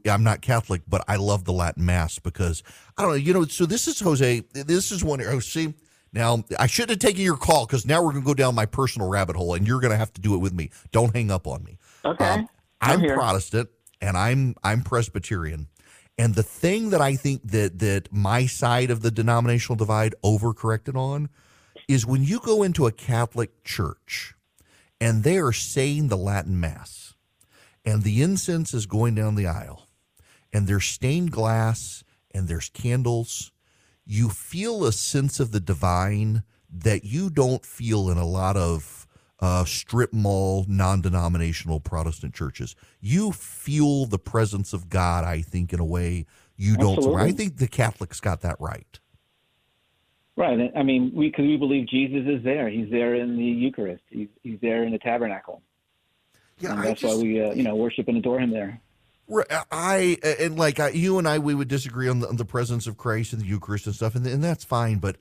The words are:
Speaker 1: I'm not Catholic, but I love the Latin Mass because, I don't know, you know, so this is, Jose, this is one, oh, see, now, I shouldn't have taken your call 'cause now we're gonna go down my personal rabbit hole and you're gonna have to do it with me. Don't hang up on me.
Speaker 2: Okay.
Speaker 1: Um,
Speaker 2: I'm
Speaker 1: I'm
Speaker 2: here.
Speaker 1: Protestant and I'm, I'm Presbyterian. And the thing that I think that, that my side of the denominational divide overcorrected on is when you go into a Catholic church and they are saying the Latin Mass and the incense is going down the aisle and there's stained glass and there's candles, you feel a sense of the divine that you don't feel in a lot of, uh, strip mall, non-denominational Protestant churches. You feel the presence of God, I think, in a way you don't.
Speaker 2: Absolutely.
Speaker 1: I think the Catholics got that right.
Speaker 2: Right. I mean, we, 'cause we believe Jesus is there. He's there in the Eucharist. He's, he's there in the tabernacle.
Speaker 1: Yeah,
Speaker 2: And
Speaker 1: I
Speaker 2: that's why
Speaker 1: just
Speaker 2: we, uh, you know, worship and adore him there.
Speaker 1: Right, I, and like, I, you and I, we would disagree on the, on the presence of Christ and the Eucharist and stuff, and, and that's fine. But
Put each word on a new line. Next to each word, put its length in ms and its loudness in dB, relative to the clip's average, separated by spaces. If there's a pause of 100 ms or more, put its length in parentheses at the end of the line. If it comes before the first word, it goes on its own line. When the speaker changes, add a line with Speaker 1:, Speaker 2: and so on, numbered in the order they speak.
Speaker 1:
I'm 180 4
not 180 2
Catholic, 460 0
but 200 0
I 100 0
love 260 0
the 80 -4
Latin 340 0
Mass 320 0
because, 460 -4 (340)
I 40 -2
don't 100 2
know, 60 0
you 160 2
know, 120 4
so 200 0
this 220 -2
is, 120 -2
Jose, 440 2 (100)
this 380 0
is 120 -4
one, 180 -2
oh, 180 -2
see, 340 -4 (400)
now, 300 2 (160)
I 80 4
shouldn't 240 0
have 80 0
taken 240 2
your 140 4
call 280 4
'cause 220 0
now 160 4
we're 100 4
gonna 100 -2
go 120 4
down 180 2
my 140 2
personal 420 -2
rabbit 260 0
hole 200 0
and 120 2
you're 140 2
gonna 160 2
have 160 -2
to 80 -14
do 140 2
it 20 2
with 160 0
me. 160 -4 (220)
Don't 220 4
hang 180 0
up 160 -2
on 160 -8
me. 160 -18 (260)
Speaker 2:
Okay. 180 0
Speaker 1:
Um, 240 0 (320)
Speaker 2:
I'm 120 2
Speaker 1:
I'm 100 6
Speaker 2:
here. 140 4
Speaker 1:
Protestant 540 0 (300)
and 160 -2
I'm, 480 2
I'm 200 0
Presbyterian. 840 -4 (500)
And 180 2
the 80 2
thing 480 0
that 100 4
I 140 2
think 280 -2
that, 360 0
that 340 0
my 320 2
side 460 0
of 100 0
the 80 2
denominational 680 2
divide 380 2 (100)
overcorrected 720 0
on 340 -2 (580)
is 180 4
when 180 2
you 160 2
go 220 2
into 240 4
a 60 4
Catholic 720 -2
church 720 -6 (680)
and 220 4
they 140 4
are 140 2
saying 580 0
the 60 0
Latin 440 -2
Mass 560 -8 (680)
and 200 0
the 180 2
incense 520 0
is 120 -4
going 300 0
down 180 0
the 140 0
aisle 400 -8 (640)
and 140 2
there's 180 0
stained 460 0
glass 720 0 (280)
and 160 -2
there's 220 -4
candles, 800 -2 (560)
you 240 2
feel 560 -4
a 60 4
sense 480 0
of 120 0
the 80 0
divine 840 0 (260)
that 360 0
you 240 -2
don't 360 2
feel 440 -2
in 80 2
a 80 0
lot 320 0
of, 500 -4 (320)
uh, 260 2
strip 480 -2
mall, 540 2
non-denominational 1120 0
Protestant 540 -6
churches. 420 -8 (240)
You 320 0
feel 760 0
the 140 -2
presence 540 -2
of 160 -8
God, 340 2
I 180 -2
think, 300 -4
in 80 -4
a 60 0
way 400 -4 (320)
you 180 2
don't. 220 2
Speaker 2:
Absolutely. 240 2
Speaker 1:
I 100 4
think 260 -4
the 100 0
Catholics 520 -4
got 220 -4
that 180 -4
right. 400 -10 (1400)
Speaker 2:
Right. 400 0
I 80 0
mean, 300 2
we, 180 2
'cause 140 0
we 120 4
believe 300 0
Jesus 400 -2
is 160 -2
there. 240 0
He's 220 -4
there 260 0
in 220 -2
the 60 -2
Eucharist. 640 -2
He's, 200 -10 (120)
he's 200 -10
there 220 0
in 80 -2
the 80 -4
tabernacle. 640 -6 (960)
Speaker 1:
Yeah, 120 -6
Speaker 2:
And 100 -4
Speaker 1:
I 60 -2
Speaker 2:
that's 160 -2
why 80 2
Speaker 1:
just 120 0
Speaker 2:
we, 180 0
uh, 120 0
you 100 0
know, 120 0
worship 340 -2
and 80 2
adore 220 0
him 120 0
there. 300 -6 (480)
Speaker 1:
Right, 180 0 (240)
I, 460 0 (240)
and 180 -2
like, 220 2
I, 80 2
you 280 2
and 120 2
I, 100 2
we 160 0
would 140 -2
disagree 400 -2
on 100 2
the, 80 -2
on 80 -4
the 80 -2
presence 440 -2
of 100 -10
Christ 340 -2
and 100 -6
the 40 -4
Eucharist 400 -4
and 100 -4
stuff, 200 -2
and, 120 -2
and 160 0
that's 220 -2
fine. 320 0
But 240 -2